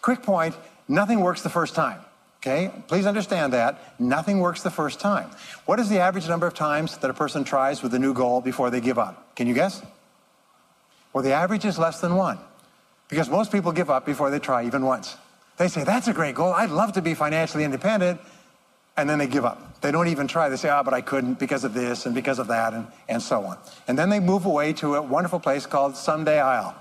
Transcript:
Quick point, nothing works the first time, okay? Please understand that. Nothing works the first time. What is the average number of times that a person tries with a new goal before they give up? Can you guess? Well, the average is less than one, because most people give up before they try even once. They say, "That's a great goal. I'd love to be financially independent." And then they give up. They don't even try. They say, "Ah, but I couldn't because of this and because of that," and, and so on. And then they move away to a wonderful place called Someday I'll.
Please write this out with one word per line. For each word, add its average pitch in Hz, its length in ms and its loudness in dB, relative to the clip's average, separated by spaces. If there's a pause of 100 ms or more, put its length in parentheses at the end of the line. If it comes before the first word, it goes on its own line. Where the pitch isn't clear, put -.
Quick 247 200 0
point, 165 340 0 (340)
nothing 202 320 2
works 175 200 0
the 170 80 -4
first 165 260 -2
time, 123 260 -2 (400)
okay? 156 300 -2 (160)
Please 190 180 0
understand 180 480 0
that. 123 460 0
Nothing 156 400 2
works 175 240 0
the 180 60 -2
first 151 300 -4
time. 202 300 -2 (360)
What 208 140 2
is 226 80 0
the 196 120 2
average 180 280 0
number 170 180 0
of 170 80 -2
times 151 440 -2
that 135 120 -2
a 127 40 -4
person 143 320 -2
tries 139 360 0
with 120 120 -2
a 123 60 2
new 135 140 2
goal 123 280 2
before 123 280 0
they 123 120 -2
give 120 180 0
up? - 380 -4
Can 120 100 0
you 123 60 2
guess? 170 280 0 (1300)
Well, 131 100 0
the 135 80 2
average 180 320 2
is 180 160 -2
less 165 220 0
than 175 140 0
one, 165 220 2 (680)
because 147 220 -2
most 208 200 2
people 175 220 0
give 165 180 0
up 131 160 2
before 143 240 0
they 143 100 0
try 123 260 0
even 131 180 0
once. 127 320 -2 (400)
They 175 140 2
say, 147 160 -4
"That's 233 240 0
a 214 40 0
great 147 220 -2
goal. 175 160 2
I'd 208 180 2
love 175 240 0
to 185 80 0
be 160 120 0
financially 151 500 0
independent." 180 560 0 (800)
And 143 100 0
then 151 120 0
they 143 80 0
give 127 180 0
up. - 360 -6
They 143 100 0
don't 170 160 2
even 143 200 0
try. 160 220 2
They 131 60 -2
say, 151 140 -2
"Ah, 143 120 4
but 135 120 2
I 123 80 0
couldn't 127 360 -2
because 131 260 -2
of 113 120 -4
this 123 320 -2
and 120 80 -2
because 131 240 -2
of 120 80 -4
that," 113 260 0
and, 113 140 -8 (200)
and 113 140 -2
so 110 240 -2
on. 92 120 -10 (300)
And 127 100 0
then 170 120 2
they 208 100 2
move 185 260 2
away 151 280 2
to 147 220 -2
a 147 60 0
wonderful 165 380 0
place 139 280 0
called 139 280 2
Someday 156 460 2
I'll. 123 400 2